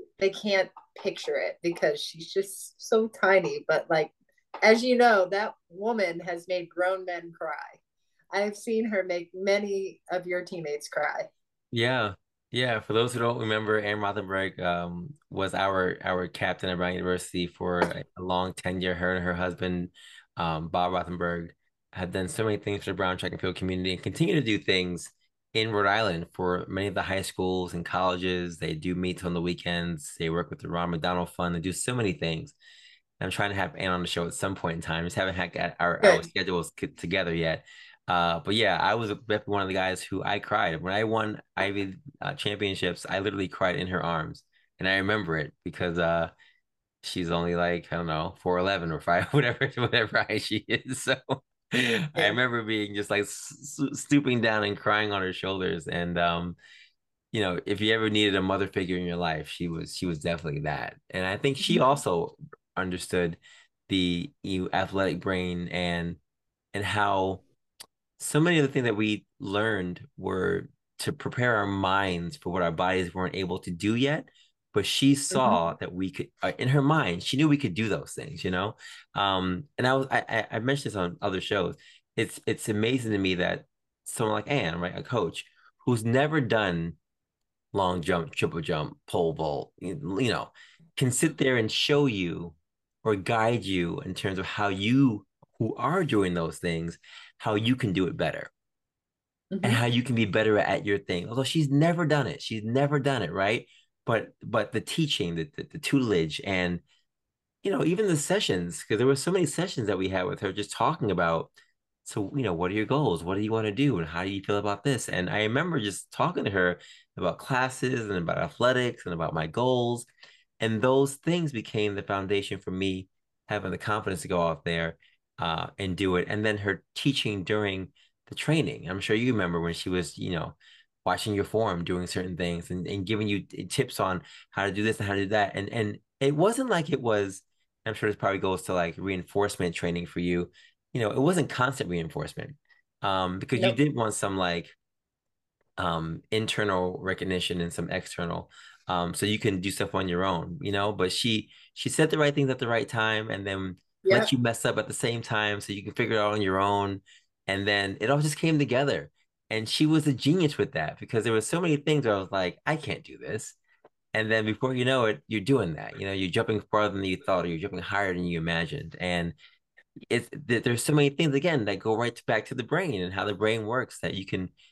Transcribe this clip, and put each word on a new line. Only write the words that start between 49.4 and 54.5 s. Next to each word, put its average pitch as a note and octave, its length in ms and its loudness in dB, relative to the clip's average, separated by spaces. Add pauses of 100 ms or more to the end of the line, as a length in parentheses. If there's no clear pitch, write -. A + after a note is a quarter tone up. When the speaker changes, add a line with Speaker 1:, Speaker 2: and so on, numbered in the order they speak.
Speaker 2:
whatever A#2 520 2
height G#2+ 140 0
she - 240 -4
is. B2+ 360 -4
So C3 140 2 (560)
Speaker 1:
Yeah. D#3 420 0
Speaker 2:
I G#2 120 2
remember A#2+ 380 2
being G#2 300 -2
just, G2+ 140 -2
like, G#2 140 2
s-, - 580 -10
s-, - 200 -2
stooping C#3 400 4
down G#2+ 240 2